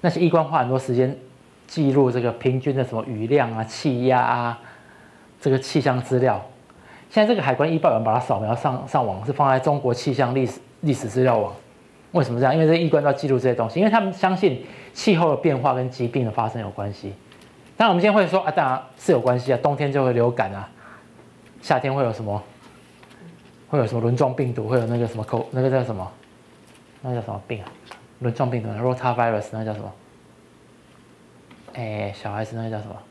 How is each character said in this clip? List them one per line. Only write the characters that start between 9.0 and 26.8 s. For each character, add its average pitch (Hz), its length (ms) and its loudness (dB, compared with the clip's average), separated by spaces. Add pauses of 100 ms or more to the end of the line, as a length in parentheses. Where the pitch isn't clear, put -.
网， 98 200 -6
是 139 60 -4
放 135 180 2
在 131 100 4
中 143 180 0
国 123 140 0
气 135 220 -2
象 127 200 0
历 131 120 0
史， 107 120 -8 (220)
历 147 140 0
史 123 120 -8
资 117 160 0
料 123 140 4
网。 101 160 0 (600)
为 170 120 4
什 120 80 -4
么 120 80 -2
这 131 40 2
样？ 135 100 4
因 160 40 2
为 160 80 4
这 165 100 6
医 165 120 2
官 147 140 4
都 143 60 2
要 139 40 2
记 139 160 -4
录 131 100 4
这 120 80 0
些 123 80 4
东 117 140 -2
西， 156 100 -4
因 190 60 4
为 214 60 4
他 226 100 4
们 190 100 -2
相 185 240 0
信 175 300 0 (300)
气 - 220 2
候 160 160 4
的 135 40 2
变 147 180 2
化 127 200 0
跟 127 160 -2
疾 123 180 -4
病 127 160 0
的 110 60 -2
发 110 180 -2
生 113 140 -6
有 104 80 -6
关 101 200 -8
系。 101 220 -12 (640)
当 226 100 4
然 214 40 4
我 180 40 4
们 175 80 2
今 208 80 6
天 - 20 2
会 202 140 4
说 180 140 2
啊， 156 100 -2
当 147 180 0
然 131 140 -2 (160)
是 - 140 2
有 131 80 4
关 123 180 2
系 127 140 0
啊， 120 100 2
冬 143 140 2
天 143 160 -2
就 139 120 2
会 127 80 2
流 120 160 2
感 113 240 -2
啊， 98 160 -10 (960)
夏 139 160 0
天 135 160 -2
会 139 80 0
有 117 100 0
什 110 120 -8
么， 104 180 -4 (1300)
会 151 100 0
有 120 80 2
什 110 80 -6
么 117 60 0
轮 120 160 2
状 127 180 2
病 127 180 -2
毒， 113 140 -6
会 123 140 2
有 113 60 -2
那 117 100 -2
个 117 100 0
什 113 100 -8
么 107 60 -6
口-， - 300 -4
那 127 100 -2
个 131 80 2
叫 131 140 0
什 117 100 -6
么， 92 160 -10 (920)